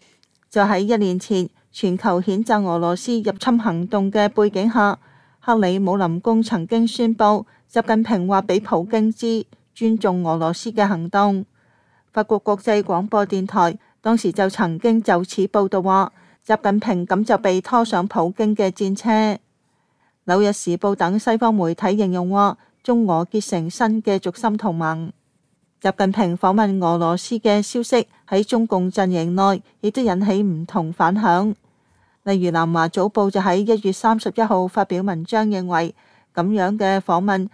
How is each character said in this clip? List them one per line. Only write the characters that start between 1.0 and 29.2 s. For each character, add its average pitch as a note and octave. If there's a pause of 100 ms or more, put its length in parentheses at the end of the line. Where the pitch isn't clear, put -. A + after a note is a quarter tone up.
前， F#3 (220)
全 F#3
球 F#3
譴 G3
責 A3
俄 E3+
羅 F3
斯 A#3
入 G#3+
侵 A#3
行 F3
動 G3
嘅 G#3
背 G#3
景 G3+
下， G#3 (420)
克 A#3+
里 F#3+
姆 G3
林 F3
宮 A3+
曾 F#3
經 A3+
宣 A3+
布， G#3 (240)
習 A3+
近 A3
平 G#3
話 G3
畀 G3
普 G3
京 A3
知， A3+ (260)
尊 A3+
重 F3+
俄 E3
羅 E3
斯 A3
嘅 G#3+
行 E3+
動。 G3+ (640)
法 G#3+
國 G#3+
國 G#3
際 G#3
廣 F#3
播 G#3
電 G3
台 F#3+ (220)
當 A3+
時 F3
就 F#3+
曾 F3
經 A3+
就 F3+
此 F#3+
報 G3+
道 F#3+
話， F#3+ (320)
習 G#3+
近 G#3
平 F3+
咁 G#3+
就 A3
被 F#3
拖 A#3
上 G3
普 F3+
京 G#3+
嘅 G3
戰 G3
車。 G#3+ (880)
紐 F3+
約 G#3
時 F3
報 G3+
等 F#3
西 A3+
方 A3+
媒 E3+
體 G3
形 G3
容 F3+
話， G3+ (240)
中 A#3
俄 E3+
結 -
成 E3+
新 A3
嘅 G3
軸 F#3
心 G#3+
同 G3+
盟。 D#3+ (680)
習 F#3+
近 F#3+
平 F#3
訪 F#3
問 G3
俄 E3+
羅 E3+
斯 A3+
嘅 G#3
消 A#3+
息 A#3 (200)
喺 G3
中 A3
共 F#3
陣 F#3
營 E3+